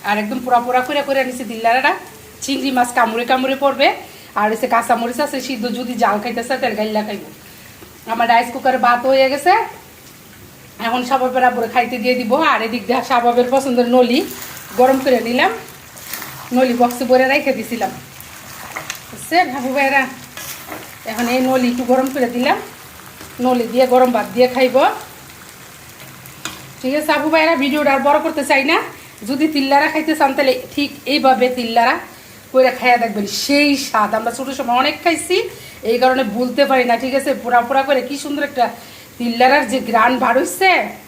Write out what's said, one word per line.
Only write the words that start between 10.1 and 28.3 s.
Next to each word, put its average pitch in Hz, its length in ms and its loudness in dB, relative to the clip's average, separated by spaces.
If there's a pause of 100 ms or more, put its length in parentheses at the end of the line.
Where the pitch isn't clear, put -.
এখন 240 260 -2
শাবাবের 254 380 0
আব্বুরে 226 240 2
খাইতে 240 300 -2
দিয়ে 247 180 0
দিব। 247 200 0
আর 285 260 2
এদিক 226 260 -6
দিয়ে 240 200 0
শাবাবের 240 440 2
পছন্দের 254 380 2
নলি, 254 360 4 (540)
গরম 262 260 6
করে 247 220 2
নিলাম, 294 240 2 (1040)
নলি 254 260 4
বক্সে 240 280 0
ভরে 254 240 6
রেখে 294 260 0
দিছিলাম। 208 320 -6 (1160)
বুঝছেন, 330 360 0 (100)
হাবু 262 220 -4
ভাইরা? 277 240 2 (1120)
এখন 233 140 -4 (100)
এই 262 40 2 (100)
নলি 254 220 2
একটু 247 200 -4
গরম 262 240 4
করে 247 200 0
দিলাম, 277 220 2 (880)
নলি 247 280 2
দিয়ে 254 200 4
গরম 254 220 6
ভাত 208 200 0
দিয়ে 247 200 4
খাইব। 254 220 2 (2000)
ঠিক 262 180 -4
আছে, 302 160 -4
হাবু 294 180 -2
ভাইরা, 320 200 4 (100)
ভিডিওটা 285 320 2
আর 262 120 0
বড় 285 180 4
করতে 311 240 -4